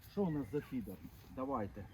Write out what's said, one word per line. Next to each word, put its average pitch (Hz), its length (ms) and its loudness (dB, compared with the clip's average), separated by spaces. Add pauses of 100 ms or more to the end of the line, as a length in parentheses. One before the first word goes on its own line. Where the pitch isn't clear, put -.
(120)
Що 202 100 4
у 180 80 6
нас 147 220 2
за 147 80 4
фідер? 101 360 -2 (400)
Давайте. 120 580 0